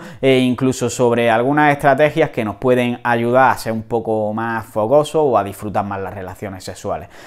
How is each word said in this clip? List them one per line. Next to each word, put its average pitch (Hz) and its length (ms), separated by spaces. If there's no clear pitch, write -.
e 131 180
incluso 127 500
sobre 117 420
algunas 143 400
estrategias 147 600
que 120 120
nos 101 140
pueden 123 480
ayudar 120 460
a 110 60
ser 117 140
un 113 120
poco 110 500
más 113 320
fogosos 147 580
o 123 140
a 98 80
disfrutar 101 400
más 101 160
las 92 120
relaciones 95 520
sexuales. 90 420